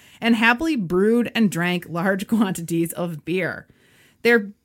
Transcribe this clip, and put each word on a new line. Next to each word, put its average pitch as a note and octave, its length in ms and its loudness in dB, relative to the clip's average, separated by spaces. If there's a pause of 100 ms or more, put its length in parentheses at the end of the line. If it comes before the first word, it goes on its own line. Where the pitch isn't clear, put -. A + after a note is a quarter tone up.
(200)
and A#3 140 2
happily A#3+ 400 2
brewed G#3 640 2
and G#3+ 160 2
drank F3 360 -2
large F#3+ 380 -2
<laughs> - 0 -
quantities E3+ 680 -2
of E3+ 300 -8
beer. D#3+ 440 -6 (540)
Their A#3 280 2 (140)